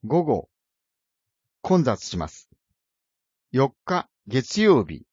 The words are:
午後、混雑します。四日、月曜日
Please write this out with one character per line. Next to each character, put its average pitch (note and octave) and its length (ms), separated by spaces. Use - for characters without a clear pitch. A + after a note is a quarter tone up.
午 D3+ 200
後、 B2 260
混 F3+ 220
雑 A#2 200
し - 140
ま D#2 100
す。 - 220
四 C3+ 240
日、 F3+ 240
月 B2 360
曜 F3 220
日 D#2+ 300